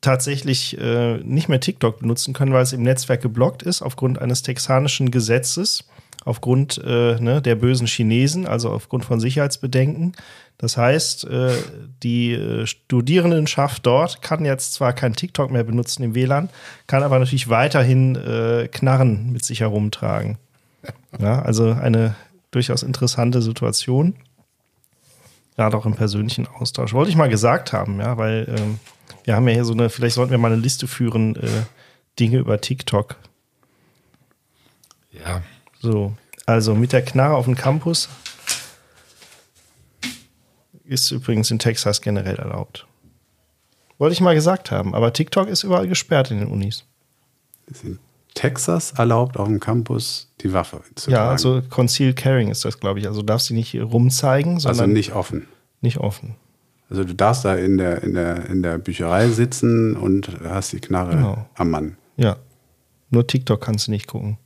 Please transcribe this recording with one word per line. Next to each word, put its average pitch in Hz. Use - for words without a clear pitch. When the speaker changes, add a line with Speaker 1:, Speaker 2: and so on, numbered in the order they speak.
Speaker 1:
tatsächlich, 135
äh, 117
nicht 143
mehr 135
TikTok -
benutzen 117
können, 135
weil 127
es 127
im 123
Netzwerk 127
geblockt 120
ist 180
aufgrund 131
eines 123
texanischen 131
Gesetzes, 127
aufgrund, 131
äh, 120
ne, 123
der 123
bösen 120
Chinesen, 127
also 117
aufgrund 107
von 120
Sicherheitsbedenken. 139
Das -
heißt, 135
äh, 127
die, 120
äh, 113
Studierendenschaft 151
dort 139
kann 160
jetzt 135
zwar 123
kein 127
TikTok 143
mehr 123
benutzen 120
im 113
W 127
lan, 143
kann 135
aber 139
natürlich 127
weiterhin, 131
äh, 117
Knarren 123
mit 120
sich 113
herumtragen. 107
Ja, 110
also 113
eine 113
durchaus 123
interessante 123
Situation, 123
gerade 107
auch 107
im 107
persönlichen 107
Austausch. 120
Wollte 147
ich 165
mal 151
gesagt 117
haben, 98
ja, 117
weil, 113
ähm, 107
wir 113
haben 123
ja 117
hier 120
so 117
eine, 113
vielleicht 117
sollten 127
wir 127
mal 117
eine 113
Liste 127
führen, 110
äh, 117
Dinge 117
über 117
TikTok. -
Speaker 2:
Ja. 87
Speaker 1:
So, 104
also 110
mit 120
der 127
Knarre 135
auf 120
dem 127
Campus 156
ist -
übrigens 120
in 110
Texas 110
generell 98
erlaubt. -
Wollte 156
ich 175
mal 175
gesagt 175
haben, 95
aber 117
TikTok 190
ist 196
überall 185
gesperrt 156
in 104
den 101
Unis. 101
Speaker 3:
Ist -
in -
Texas 151
erlaubt, 120
auf 101
dem 107
Campus 117
die 95
Waffe 87
zu -
Speaker 1:
Ja, 127
Speaker 3:
tragen? 110
Speaker 1:
also 127
Concealed 127
Carrying 127
ist 107
das, -
glaub 101
ich. 101
Also 104
darfst 107
du 117
nicht 113
rumzeigen, 127
Speaker 3:
Also 151
Speaker 1:
sondern 120
Speaker 3:
nicht 107
offen? -
Speaker 1:
Nicht 120
offen. 107
Speaker 3:
Also 95
du 90
darfst 104
da 95
in 92
der, 90
in -
der, 87
in 92
der 85
Bücherei 87
sitzen 117
und 98
hast 92
die -
Knarre 92
Speaker 1:
Genau. 110
Speaker 3:
am 85
Mann? 78
Speaker 1:
Ja. 113
Nur 120
TikTok 127
kannst 107
du 110
nicht 101
gucken. 104